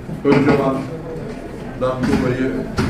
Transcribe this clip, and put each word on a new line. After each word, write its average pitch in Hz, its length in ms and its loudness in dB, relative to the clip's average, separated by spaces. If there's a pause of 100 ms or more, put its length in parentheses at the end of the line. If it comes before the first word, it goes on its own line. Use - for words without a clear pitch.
(260)
Öcalan'dan 135 520 4 (1040)
dolayı 127 720 2 (380)